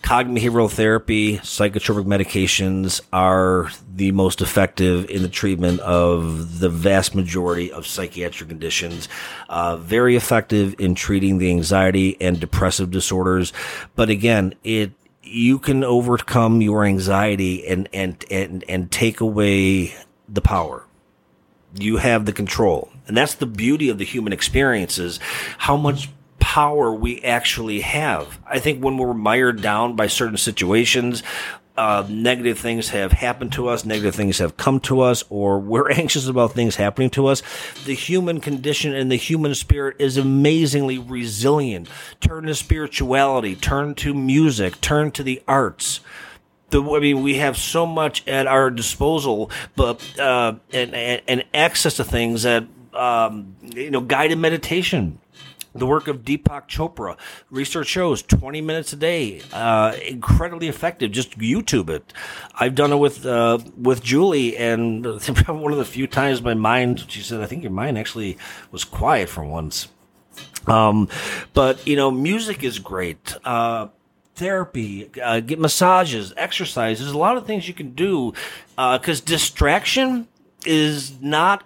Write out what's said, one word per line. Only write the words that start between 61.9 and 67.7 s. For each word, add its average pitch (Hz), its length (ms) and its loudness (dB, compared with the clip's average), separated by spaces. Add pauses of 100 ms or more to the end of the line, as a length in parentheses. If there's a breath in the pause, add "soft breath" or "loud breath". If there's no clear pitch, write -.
it. - 240 -8 (400 loud breath)
I've 127 200 -2
done 143 180 2
it 143 40 2
with, 143 300 2
uh, 117 320 2 (180)
with 123 260 2
Julie, 135 540 2
and 117 480 -2
<laughs> 113 440 0
one 151 240 -4
of 147 40 0
the 135 80 0
few 131 220 -6
times 135 340 0
my 120 140 -2
mind, 123 560 2
she 104 100 -12
said, 107 220 -8
"I 104 40 -6
think 175 160 -10
your 104 100 -8